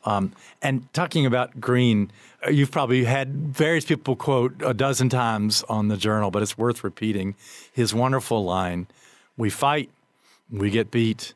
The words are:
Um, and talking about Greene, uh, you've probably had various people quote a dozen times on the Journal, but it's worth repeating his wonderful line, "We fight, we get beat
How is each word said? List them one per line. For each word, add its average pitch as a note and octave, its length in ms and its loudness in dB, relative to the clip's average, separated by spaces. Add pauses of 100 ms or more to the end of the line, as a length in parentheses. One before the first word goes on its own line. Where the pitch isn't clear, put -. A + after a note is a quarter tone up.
Um, G2 260 0 (300)
and C3+ 320 -2
talking D#3+ 320 0
about B2 340 0
Greene, A#2+ 520 2 (360)
uh, - 20 0
you've C#3+ 220 4
probably B2+ 320 2
had C3+ 320 -2
various D#3 480 0
people C3 320 -2
quote B2+ 480 0
a B2+ 100 0
dozen C3 360 0
times A2 580 0
on G#2+ 220 0
the G#2+ 80 0
Journal, G#2+ 340 0
but G#2 100 0
it's - 160 -4
worth A#2 280 -2
repeating G2+ 500 -4 (380)
his A2+ 200 0
wonderful A#2+ 520 0
line, F2+ 420 -2 (480)
"We A2 140 -2
fight, C#3 400 -2 (600)
we G2+ 200 -2
get G#2+ 220 0
beat A2+ 440 -2